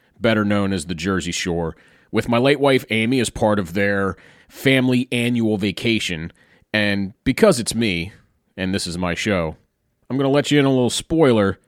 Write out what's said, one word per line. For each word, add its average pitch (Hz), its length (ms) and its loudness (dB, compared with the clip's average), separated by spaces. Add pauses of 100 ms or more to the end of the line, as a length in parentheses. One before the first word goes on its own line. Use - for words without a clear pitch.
(200)
better 110 240 2
known 101 300 0
as 85 120 -4
the 90 80 -6
Jersey 87 380 -2
Shore, 85 420 -4 (380)
with 110 160 -2
my 120 80 0
late 135 240 2
wife 135 300 2
Amy 113 300 0
as 110 100 -2
part 104 280 0
of 85 140 -6
their 98 440 -2 (340)
family 127 600 0
annual 117 460 0
vacation. 95 800 -4 (400)
And 101 400 -2 (100)
because 180 340 4
it's 113 160 -6
me, 101 380 -2 (440)
and 92 180 -4
this 98 140 -4
is 85 100 -8
my 90 160 -2
show, 85 420 -2 (540)
I'm 127 60 -4
gonna 139 140 2
let 143 200 2
you 147 80 4
in 143 60 4
a 139 60 4
little 127 200 2
spoiler 117 760 2